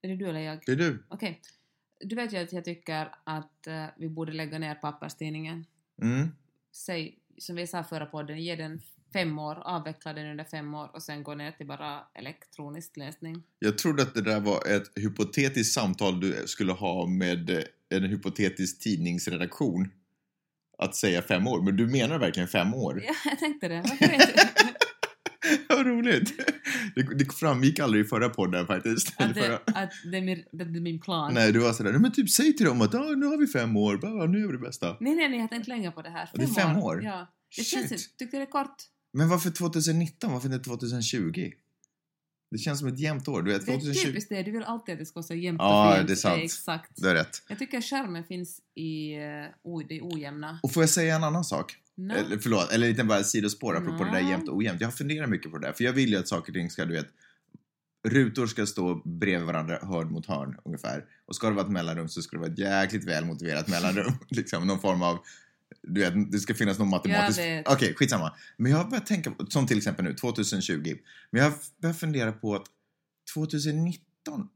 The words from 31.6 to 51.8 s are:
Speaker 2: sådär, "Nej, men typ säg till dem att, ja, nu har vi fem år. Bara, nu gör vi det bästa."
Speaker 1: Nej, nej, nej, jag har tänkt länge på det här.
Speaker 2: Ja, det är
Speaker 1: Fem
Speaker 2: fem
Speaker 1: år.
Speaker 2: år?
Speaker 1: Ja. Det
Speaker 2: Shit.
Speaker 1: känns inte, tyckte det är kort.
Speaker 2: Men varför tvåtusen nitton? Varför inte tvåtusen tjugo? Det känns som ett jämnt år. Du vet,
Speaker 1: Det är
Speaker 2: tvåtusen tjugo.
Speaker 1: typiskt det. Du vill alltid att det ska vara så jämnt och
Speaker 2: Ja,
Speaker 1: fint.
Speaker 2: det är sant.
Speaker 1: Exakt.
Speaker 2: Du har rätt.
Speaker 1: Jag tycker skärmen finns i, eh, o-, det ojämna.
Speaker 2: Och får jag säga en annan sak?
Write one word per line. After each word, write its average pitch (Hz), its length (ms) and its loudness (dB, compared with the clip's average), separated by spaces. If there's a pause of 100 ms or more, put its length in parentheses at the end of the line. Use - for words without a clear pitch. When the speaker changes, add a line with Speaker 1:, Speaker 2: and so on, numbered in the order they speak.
Speaker 2:
sådär, 107 200 0
"Nej, 139 80 6
men 233 120 8
typ 240 180 2
säg 302 260 6
till 208 100 4
dem 123 140 4
att, 208 140 6
ja, 247 60 2
nu 285 260 0
har 302 100 0
vi 294 100 4
fem 113 300 0
år. 104 200 4
Bara, 202 300 -2
nu 190 140 4
gör 208 60 0
vi 170 60 -2
det 123 60 -4
bästa." 127 420 -6
Speaker 1:
Nej, 269 140 0
nej, 320 140 2
nej, 247 100 -2
jag 226 40 -2
har 220 60 -4
tänkt 233 200 -8
länge 220 220 -4
på 160 120 -16
det 165 80 -14
här. 170 220 -10
Speaker 2:
Ja, 202 60 -6
det - 40 2
är - 40 2
Speaker 1:
Fem 233 80 2
Speaker 2:
fem 175 220 4
Speaker 1:
år. 165 200 0
Speaker 2:
år? 208 80 -4
Speaker 1:
Ja. 196 140 -6 (380)
Det 226 60 -4
Speaker 2:
Shit. 226 40 -2
Speaker 1:
känns - 260 -2
inte, 175 120 -6 (140)
tyckte 254 180 -8
det 277 60 -2
är 269 80 -4
kort. 277 320 -4 (300)
Speaker 2:
Men 156 160 4
varför 175 220 2
tvåtusen 165 480 0
nitton? 170 340 -2
Varför 127 200 -2
inte 123 120 -4
tvåtusen 120 380 -4
tjugo? 131 500 -2 (1000)
Det 110 80 -6
känns 143 200 -4
som 139 100 -4
ett 127 100 -4
jämnt 151 300 -2
år. 110 140 0
Du 101 100 2
vet, 98 140 0
Speaker 1:
Det 120 60 0
är - 20 2
Speaker 2:
tvåtusen 143 200 -2
tjugo. 381 120 2
Speaker 1:
typiskt 165 240 -4
det. 196 120 -4
Du 202 80 -6
vill 220 140 -6
alltid 220 280 -8
att 160 60 -8
det 156 80 -10
ska - 80 -20
vara 165 120 -10
så 170 80 -8
jämnt 170 260 -2
och 190 60 2
Speaker 2:
Ja, 208 300 8
Speaker 1:
fint. 92 120 4
Speaker 2:
det 95 40 2
är - 40 2
sant. 85 280 2
Speaker 1:
Exakt. - 520 -6
Speaker 2:
Du 190 120 2
har 180 60 6
rätt. - 340 0
Speaker 1:
Jag 208 100 -8
tycker 262 220 -4
skärmen 208 440 -6
finns 180 360 -10 (140)
i, 156 400 -8
eh, 147 80 -8 (400)
o-, 170 260 -8
det 156 140 -10
ojämna. 156 600 -10
Speaker 2:
Och - 100 0
får 165 100 6
jag 160 80 6
säga 160 260 4
en 160 80 2
annan 160 200 0
sak? - 320 -4 (200)